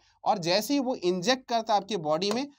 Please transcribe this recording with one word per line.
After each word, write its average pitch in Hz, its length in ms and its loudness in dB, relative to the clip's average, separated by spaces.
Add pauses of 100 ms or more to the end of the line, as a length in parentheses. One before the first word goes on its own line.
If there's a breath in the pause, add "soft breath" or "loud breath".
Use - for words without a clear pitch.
(240 soft breath)
और 208 140 2
जैसे 190 360 2
ही 285 60 4
वो 247 140 -2
इंजेक्ट 185 540 0
करता 226 260 0
है 202 60 4
आपके 196 160 -4
बॉडी 160 340 0
में 262 180 -2 (100)